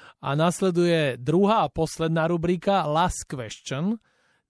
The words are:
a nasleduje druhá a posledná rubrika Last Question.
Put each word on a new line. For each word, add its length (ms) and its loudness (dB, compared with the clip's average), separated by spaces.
a 160 -6
nasleduje 800 2
druhá 480 2
a 80 -2
posledná 560 -2
rubrika 560 0
Last 480 -2
Question. 640 -6